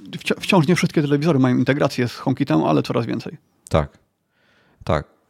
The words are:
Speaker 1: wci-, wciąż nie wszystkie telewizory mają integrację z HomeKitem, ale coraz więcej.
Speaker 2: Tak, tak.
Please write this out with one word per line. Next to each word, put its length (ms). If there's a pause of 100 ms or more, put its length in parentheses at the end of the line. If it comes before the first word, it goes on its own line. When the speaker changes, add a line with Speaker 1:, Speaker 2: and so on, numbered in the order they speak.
(120)
Speaker 1:
wci-, 280
wciąż 280
nie 80
wszystkie 260
telewizory 360
mają 180
integrację 520
z 60
HomeKitem, 500
ale 180
coraz 240
więcej. 300 (320)
Speaker 2:
Tak, 300 (880)
tak. 220 (240)